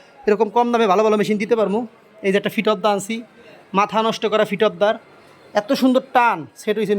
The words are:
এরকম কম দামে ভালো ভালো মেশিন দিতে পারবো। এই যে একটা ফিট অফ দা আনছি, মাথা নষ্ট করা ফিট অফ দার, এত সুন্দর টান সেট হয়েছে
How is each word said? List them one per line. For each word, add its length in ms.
এরকম 280
কম 180
দামে 180
ভালো 140
ভালো 160
মেশিন 220
দিতে 160
পারবো। 200
এই 60
যে 80
একটা 160
ফিট 160
অফ 120
দা 120
আনছি, 200
মাথা 280
নষ্ট 240
করা 200
ফিট 160
অফ 140
দার, 140
এত 160
সুন্দর 220
টান 220
সেট 180
হয়েছে 200